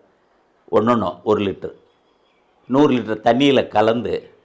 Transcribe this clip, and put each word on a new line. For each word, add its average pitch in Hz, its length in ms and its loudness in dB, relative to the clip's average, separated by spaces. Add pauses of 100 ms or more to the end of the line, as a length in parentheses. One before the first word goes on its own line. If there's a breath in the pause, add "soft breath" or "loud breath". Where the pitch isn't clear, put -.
(720)
ஒண்ணொண்ணு 107 380 2 (140)
ஒரு 104 240 0
லிட்டர், - 280 -8 (920)
நூறு 139 280 2
லிட்டர் 107 300 -6
தண்ணியில 127 400 2
கலந்து 110 460 0 (320)